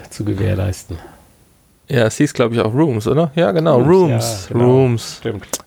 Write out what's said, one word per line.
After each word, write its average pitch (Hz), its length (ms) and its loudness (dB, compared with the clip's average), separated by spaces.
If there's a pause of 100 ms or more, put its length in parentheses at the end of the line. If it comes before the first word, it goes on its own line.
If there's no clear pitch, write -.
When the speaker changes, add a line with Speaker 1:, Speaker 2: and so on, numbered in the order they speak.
Speaker 1:
zu - 160 -10
gewährleisten. 95 720 -4 (880)
Speaker 2:
Ja, 123 200 2
es - 100 -4
hieß, 147 160 0
glaub 117 180 0
ich, 117 80 0
auch 110 140 0
Rooms, 127 340 0
oder? 147 280 0
Ja, 175 160 2
genau, 160 280 2
Speaker 1:
Rooms, 127 80 4
Speaker 2:
Rooms, 117 640 2
Speaker 1:
ja, - 40 -6
genau. 120 120 2
Speaker 2:
Rooms. 123 540 2
Speaker 1:
Stimmt. 110 260 -8 (220)